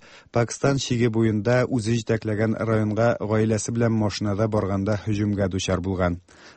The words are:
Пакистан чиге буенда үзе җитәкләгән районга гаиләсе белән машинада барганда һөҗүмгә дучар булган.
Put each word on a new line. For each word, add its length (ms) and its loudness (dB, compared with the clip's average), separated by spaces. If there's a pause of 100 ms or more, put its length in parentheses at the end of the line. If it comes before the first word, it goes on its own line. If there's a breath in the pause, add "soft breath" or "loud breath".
(320 loud breath)
Пакистан 500 0
чиге 280 0
буенда 600 2
үзе 240 -2
җитәкләгән 640 0
районга 640 0
гаиләсе 520 0
белән 220 2
машинада 540 0
барганда 580 0
һөҗүмгә 440 0
дучар 300 -2
булган. 420 -2 (360 loud breath)